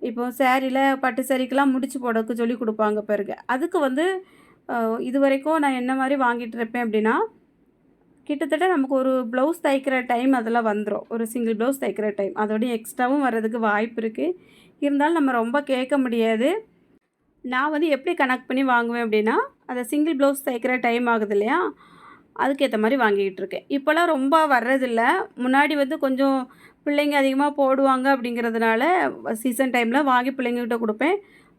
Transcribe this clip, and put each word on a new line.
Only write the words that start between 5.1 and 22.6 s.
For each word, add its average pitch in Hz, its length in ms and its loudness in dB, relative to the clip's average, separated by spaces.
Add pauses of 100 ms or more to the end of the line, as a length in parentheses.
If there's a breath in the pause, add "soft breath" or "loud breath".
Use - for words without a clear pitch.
வரைக்கும் 277 380 2
நான் 277 200 0
என்ன 247 160 -2
மாதிரி 269 260 0
வாங்கிட்டு 240 360 -2
இருப்பேன் 233 280 -4
அப்படின்னா, 220 320 2 (1080)
கிட்டத்தட்ட 302 400 0
நமக்கு 277 280 2
ஒரு 262 180 2 (120)
ப்ளவுஸ் 254 380 0
தைக்கிற 269 440 0
டைம் 247 260 2
அதில் 233 320 0
வந்துரும். 208 440 -2
ஒரு 226 180 -4
சிங்கிள் 226 300 -2
ப்ளவுஸ் 269 240 -2
தைக்கிற 214 340 -4
டைம். 196 200 -4
அதோடய 214 380 -2
எக்ஸ்ட்ராவும் 247 480 -2
வர்றதுக்கு 226 380 -2
வாய்ப்பு 220 420 0
இருக்கு. 226 260 -4 (560 loud breath)
இருந்தாலும் 285 320 2
நம்ம 277 180 2
ரொம்ப 240 300 0
கேட்க 269 360 -2
முடியாது. 226 500 0 (960)
நான் 254 260 -2
வந்து 311 160 0
எப்படி 285 280 0
கணக்கு 262 320 0
பண்ணி 262 180 0
வாங்குவேன் 240 380 2
அப்படின்னா, 220 340 2 (300)
அந்த 247 180 -6
சிங்கிள் 302 320 0
ப்ளவுஸ் 277 280 2
தைக்கிற 254 360 -2
டைம் 240 260 0
ஆகுது 220 240 2
இல்லையா, 214 280 2 (800 loud breath)
அதுக்கேத்த 262 400 0